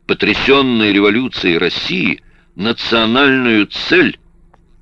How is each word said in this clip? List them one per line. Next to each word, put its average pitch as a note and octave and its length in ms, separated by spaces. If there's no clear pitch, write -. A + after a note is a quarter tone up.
потрясенной A2 880
революцией G2+ 640
России F#2+ 640
национальную A#2 1120
цель - 520